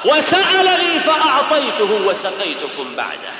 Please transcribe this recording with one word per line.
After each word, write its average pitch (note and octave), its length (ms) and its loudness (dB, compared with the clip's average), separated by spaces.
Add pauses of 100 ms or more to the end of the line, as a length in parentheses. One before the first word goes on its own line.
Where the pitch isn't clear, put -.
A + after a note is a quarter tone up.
وسألني F4 960 2
فأعطيته C#4 1040 2
وسقيتكم D3+ 880 -6
بعده. F#2+ 440 -8